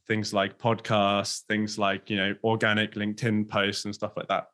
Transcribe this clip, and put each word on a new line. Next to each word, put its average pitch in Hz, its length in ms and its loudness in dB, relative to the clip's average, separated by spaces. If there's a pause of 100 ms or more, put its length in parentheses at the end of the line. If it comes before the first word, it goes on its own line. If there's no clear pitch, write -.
things 107 260 -2
like 98 260 0
podcasts, 101 880 2
things 107 280 -2
like, 98 320 -2
you 104 80 -2
know, 98 280 0
organic 107 500 2
LinkedIn 107 540 -2
posts 101 360 0
and 104 80 -6
stuff 101 240 -8
like 92 120 -6
that. - 260 0